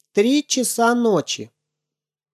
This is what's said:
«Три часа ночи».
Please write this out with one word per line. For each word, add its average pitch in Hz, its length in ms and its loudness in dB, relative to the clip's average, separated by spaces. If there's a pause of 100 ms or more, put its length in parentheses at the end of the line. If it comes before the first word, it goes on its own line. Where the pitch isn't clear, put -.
(140)
«Три 262 320 2
часа 233 480 0
ночи». 202 560 -2 (840)